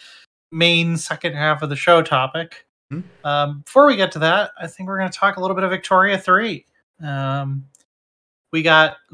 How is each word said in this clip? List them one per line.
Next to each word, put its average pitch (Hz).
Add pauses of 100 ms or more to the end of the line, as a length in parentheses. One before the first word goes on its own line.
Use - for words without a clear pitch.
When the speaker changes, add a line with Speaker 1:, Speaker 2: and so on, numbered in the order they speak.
(520)
Speaker 1:
main 170
second 156
half 147
of 151
the 139
show 170
topic. 156 (260)
Speaker 2:
Hmm. 160 (220)
Speaker 1:
Um, 147
before 285
we 269
get 190
to 156
that, 170
I 170
think 185
we're 190
gonna 190
talk 196
a 185
little 185
bit 190
of 185
Victoria 190
three. 196 (360)
Um, 139 (880)
we 160
got 156 (160)